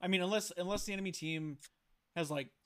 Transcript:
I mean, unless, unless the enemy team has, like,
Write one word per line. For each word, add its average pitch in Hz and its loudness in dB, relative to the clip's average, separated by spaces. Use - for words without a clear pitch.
I 180 -2
mean, 190 6
unless, 202 2
unless 196 0
the 208 -4
enemy 196 -2
team 156 -4
has, 160 0
like, 143 -2